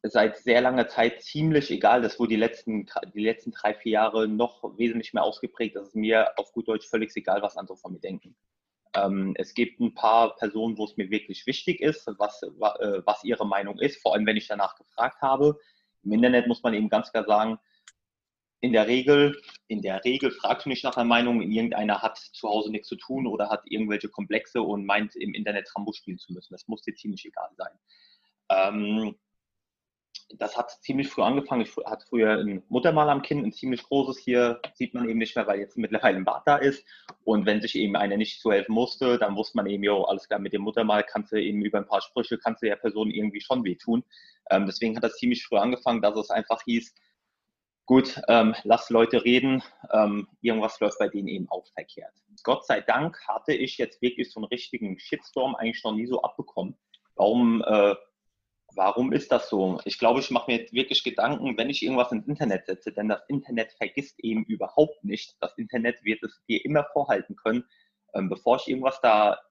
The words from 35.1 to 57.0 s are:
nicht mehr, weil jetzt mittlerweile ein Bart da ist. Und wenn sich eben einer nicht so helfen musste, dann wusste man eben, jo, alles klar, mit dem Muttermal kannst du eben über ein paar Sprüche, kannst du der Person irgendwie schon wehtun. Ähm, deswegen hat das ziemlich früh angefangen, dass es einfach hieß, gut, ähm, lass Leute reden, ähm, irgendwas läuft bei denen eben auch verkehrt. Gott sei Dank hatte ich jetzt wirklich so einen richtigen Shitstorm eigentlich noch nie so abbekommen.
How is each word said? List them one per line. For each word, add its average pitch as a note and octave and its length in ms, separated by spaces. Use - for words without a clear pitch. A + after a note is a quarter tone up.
nicht A2 160
mehr, G#2+ 120
weil G2+ 120
jetzt G2+ 180
mittlerweile G#2+ 400
ein F#2+ 80
Bart - 220
da C#3+ 100
ist. C#3 280
Und G#2 220
wenn G#2+ 160
sich A2+ 140
eben G2+ 200
einer G2+ 220
nicht - 240
so A2 100
helfen G2+ 220
musste, B2 440
dann G2+ 180
wusste A2 220
man G2+ 100
eben, G2+ 160
jo, G2+ 200
alles - 240
klar, G#2+ 120
mit G2 140
dem G2+ 100
Muttermal G#2 400
kannst - 280
du G#2+ 100
eben G#2 220
über G#2+ 160
ein G2+ 80
paar G2+ 140
Sprüche, - 360
kannst A2+ 240
du A2+ 60
der G2+ 80
Person G#2+ 340
irgendwie G#2 320
schon B2+ 220
wehtun. A2+ 400
Ähm, G2 140
deswegen A2 320
hat A2+ 60
das A2+ 140
ziemlich B2 280
früh A2 120
angefangen, A#2+ 440
dass G#2 160
es G#2 120
einfach A2 360
hieß, A#2 280
gut, C3 420
ähm, A2 360
lass A2+ 280
Leute A2+ 340
reden, B2+ 380
ähm, G#2 360
irgendwas A2 380
läuft G#2 200
bei G2+ 100
denen G2+ 180
eben F#2+ 220
auch F2+ 240
verkehrt. - 400
Gott C3+ 240
sei G#2+ 140
Dank C#3 460
hatte A2+ 260
ich C3 260
jetzt - 220
wirklich A#2+ 300
so - 80
einen G#2+ 80
richtigen A#2 520
Shitstorm - 560
eigentlich A2+ 280
noch A2 120
nie A2 100
so B2 160
abbekommen. - 560